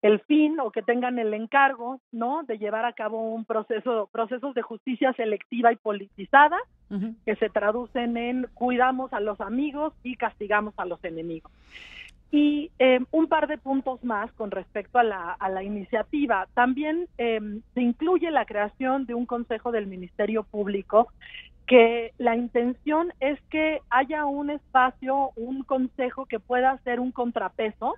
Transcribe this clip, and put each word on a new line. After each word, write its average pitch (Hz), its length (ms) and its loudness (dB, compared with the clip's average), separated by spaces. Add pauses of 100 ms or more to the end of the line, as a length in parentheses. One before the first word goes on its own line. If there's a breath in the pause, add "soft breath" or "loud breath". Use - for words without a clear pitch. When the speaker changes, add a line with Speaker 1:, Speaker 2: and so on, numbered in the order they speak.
Speaker 1:
el 214 180 6
fin 302 400 4
o 226 100 -2
que 220 120 -6
tengan 247 360 0
el 214 160 -2
encargo, 254 680 2 (120)
¿no?, 247 320 -2
de 233 120 -6
llevar 214 280 -4
a 240 80 -2
cabo 220 420 -4
un 226 100 -8
proceso, 220 680 -2
procesos 240 420 -4
de 285 80 -2
justicia 254 520 -2
selectiva 233 580 0
y 226 40 -2
politizada, 214 800 2 (340)
Speaker 2:
Ujú. 208 240 -4 (100)
Speaker 1:
que 214 120 0
se 220 140 0
traducen 233 680 -2
en 240 360 -4
cuidamos 254 600 0
a 226 80 -4
los 208 200 -4
amigos 285 520 -4 (100)
y 247 140 -10
castigamos 208 600 -2
a 190 100 -6
los 175 180 -10
enemigos. 165 480 -10 (800 loud breath)
Y, 294 480 2
eh, 254 180 6 (140)
un 320 160 2
par 311 180 2
de 294 120 -6
puntos 262 440 -4
más 226 300 -4
con 214 180 -8
respecto 196 480 -4
a 240 60 6
la, 185 280 -4
a 196 180 -6
la 190 120 -4
iniciativa. 208 920 -2
También, 302 520 0 (100)
eh, 226 240 -2 (340)
se 254 60 -2
incluye 320 520 0
la 254 120 2
creación 254 640 -2
de 233 80 -6
un 240 100 -2
consejo 240 460 -4
del 214 160 -2
Ministerio 202 560 -4
Público, 208 680 0 (540 loud breath)
que 233 520 8
la 233 160 2
intención 247 840 0
es 277 200 -2 (100)
que 311 400 -2
haya 277 340 2
un 285 260 -4
espacio, 262 840 0
un 262 260 -8
consejo 262 640 -2
que 220 140 -6
pueda 254 380 0
ser 240 200 -4
un 254 140 -4
contrapeso 226 840 -4